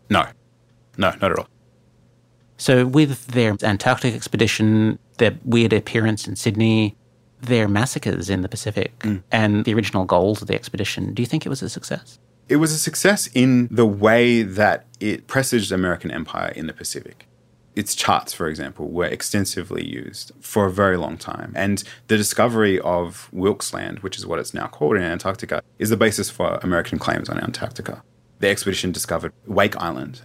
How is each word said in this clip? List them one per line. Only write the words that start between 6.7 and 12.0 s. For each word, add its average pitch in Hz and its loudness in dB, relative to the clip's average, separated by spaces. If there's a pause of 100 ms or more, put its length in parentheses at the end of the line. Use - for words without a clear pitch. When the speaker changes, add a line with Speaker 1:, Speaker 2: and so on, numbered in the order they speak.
Speaker 2:
their 120 2
massacres 101 -2
in 95 0
the 92 -4
Pacific, - -6
Speaker 1:
Mm. 104 -4
Speaker 2:
and 107 2
the 110 2
original 101 0
goals 92 2
of 101 -10
the 98 0
expedition, - -6
do 113 -2
you 123 -2
think 156 -2
it - -6
was 135 -6
a 107 -6
success? - -10 (280)